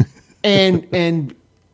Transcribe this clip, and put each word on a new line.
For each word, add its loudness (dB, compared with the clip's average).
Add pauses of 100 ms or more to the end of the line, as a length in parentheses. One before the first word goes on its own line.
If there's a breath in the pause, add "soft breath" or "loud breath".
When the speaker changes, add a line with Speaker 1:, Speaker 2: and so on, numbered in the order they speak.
Speaker 1:
<laughs> -6
Speaker 2:
and, 0
and, -4 (380)